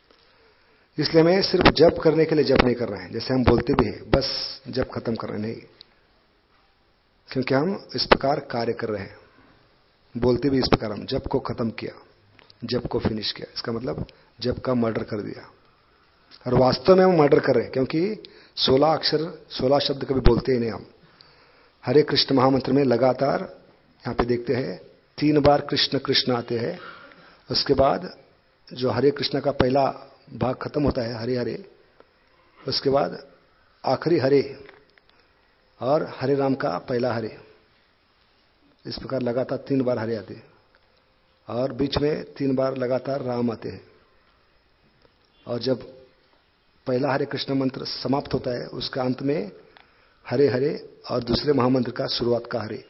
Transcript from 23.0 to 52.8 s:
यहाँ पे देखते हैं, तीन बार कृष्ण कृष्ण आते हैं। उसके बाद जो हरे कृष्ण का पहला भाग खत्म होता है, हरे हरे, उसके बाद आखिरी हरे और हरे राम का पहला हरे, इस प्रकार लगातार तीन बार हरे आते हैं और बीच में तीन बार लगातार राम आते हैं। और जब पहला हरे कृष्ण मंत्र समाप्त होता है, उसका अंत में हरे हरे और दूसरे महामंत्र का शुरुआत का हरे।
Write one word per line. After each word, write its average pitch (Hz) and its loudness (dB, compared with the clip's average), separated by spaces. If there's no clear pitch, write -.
यहाँ 120 -8
पे 120 -2
देखते 120 0
हैं, 156 -4
तीन 151 4
बार 143 6
कृष्ण 139 -2
कृष्ण 131 0
आते 120 -2
हैं। 165 -6
उसके 135 2
बाद 165 0
जो 123 -2
हरे 127 4
कृष्ण 139 -2
का 135 -2
पहला 131 0
भाग 123 -2
खत्म 147 -4
होता 131 0
है, 117 -6
हरे 123 -2
हरे, 120 -6
उसके 135 -2
बाद 160 -2
आखिरी 156 0
हरे 135 2
और 156 0
हरे 131 0
राम 135 2
का 143 -4
पहला 123 -2
हरे, 110 -8
इस 127 -10
प्रकार 127 -6
लगातार 123 -2
तीन 135 -2
बार 123 0
हरे 113 -4
आते 101 -10
हैं 113 -20
और 123 -2
बीच 139 -2
में 147 -2
तीन 135 -2
बार 135 0
लगातार 131 -2
राम 120 -2
आते 110 -8
हैं। - -16
और 120 -6
जब 120 -2
पहला 131 0
हरे 143 -2
कृष्ण 139 -6
मंत्र 135 -2
समाप्त - -4
होता 127 -2
है, 120 -6
उसका - -8
अंत 127 -2
में 165 -4
हरे 131 2
हरे 131 -4
और 120 -4
दूसरे 120 0
महामंत्र 127 2
का 135 -6
शुरुआत 120 -2
का 117 -4
हरे। 107 -10